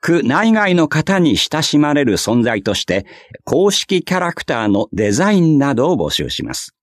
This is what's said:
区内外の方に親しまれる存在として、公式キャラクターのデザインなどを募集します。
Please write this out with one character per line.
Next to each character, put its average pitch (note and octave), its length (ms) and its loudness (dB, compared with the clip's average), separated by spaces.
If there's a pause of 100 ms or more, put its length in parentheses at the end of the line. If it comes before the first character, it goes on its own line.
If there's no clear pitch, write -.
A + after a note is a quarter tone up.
区 E3+ 220 0
内 F#3 300 2
外 G#3 220 2
の D#3+ 140 2
方 D#3+ 300 0
に D3+ 180 2
親 - 260 -4
し D3+ 160 0
ま D3 140 2
れ C#3+ 120 2
る G#2+ 120 2
存 A#2+ 280 0
在 A2+ 180 -2
と G#2 120 -2
し - 100 -6
て、 F#2+ 220 -4 (380)
公 F#3 260 2
式 F#3+ 320 -2
キ - 120 -4
ャ F#3 60 -2
ラ F3 120 -4
ク - 140 -12
タ A#2 180 -2
ー - 40 0
の G2+ 240 0
デ G#2 180 0
ザ F3 220 2
イ G3 80 4
ン D#3+ 180 4
な C#3 160 2
ど C3+ 180 2
を F3 40 0
募 D#2 140 -2
集 D2 200 -4
し - 140 -8
ま B1 100 -10
す。 - 280 -14